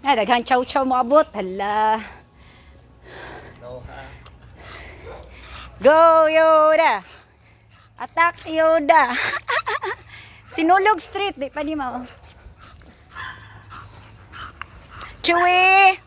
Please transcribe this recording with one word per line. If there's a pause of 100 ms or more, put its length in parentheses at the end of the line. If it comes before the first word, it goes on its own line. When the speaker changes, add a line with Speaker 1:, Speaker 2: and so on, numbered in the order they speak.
Speaker 1:
Nga,
daghang
chow
chow
mo
abot.
Hala. (1600)
Speaker 2:
No,
ha? (1800)
Speaker 1:
Go,
Yoda! (960)
Attack,
Yoda! (640)
<laughs>
Sinulog
Street,
di
pa
ni
mao. (3250)
Chewy!